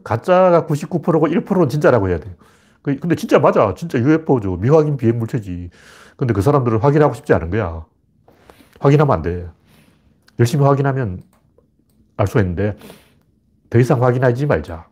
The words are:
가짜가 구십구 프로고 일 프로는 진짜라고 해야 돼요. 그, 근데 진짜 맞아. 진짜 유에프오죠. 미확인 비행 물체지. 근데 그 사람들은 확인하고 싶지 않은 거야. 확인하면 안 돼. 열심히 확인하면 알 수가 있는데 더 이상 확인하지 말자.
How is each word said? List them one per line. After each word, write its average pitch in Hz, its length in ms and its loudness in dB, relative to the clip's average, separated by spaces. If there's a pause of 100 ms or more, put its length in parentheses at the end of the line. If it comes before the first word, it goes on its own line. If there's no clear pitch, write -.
가짜가 175 600 2
구십구 151 360 -6
프로고 160 260 0
일 175 180 -2
프로는 180 240 0
진짜라고 127 400 2
해야 87 100 -2
돼요. - 140 -14 (480)
그, 143 160 -4
근데 165 180 -2
진짜 226 240 2
맞아. 135 360 2
진짜 165 240 -6
유에프오죠. 127 580 0
미확인 147 400 2
비행 117 220 0
물체지. 95 500 -8 (480)
근데 113 160 -2
그 98 80 0
사람들은 120 380 2
확인하고 143 340 2
싶지 - 200 -2
않은 85 180 0
거야. 85 340 -6 (920)
확인하면 143 360 4
안 82 60 -6
돼. 87 260 -8 (920)
열심히 139 260 2
확인하면 131 560 -2 (960)
알 104 100 0
수가 113 140 0
있는데 98 360 -4 (920)
더 117 100 2
이상 127 240 2
확인하지 127 440 0
말자. 82 440 -4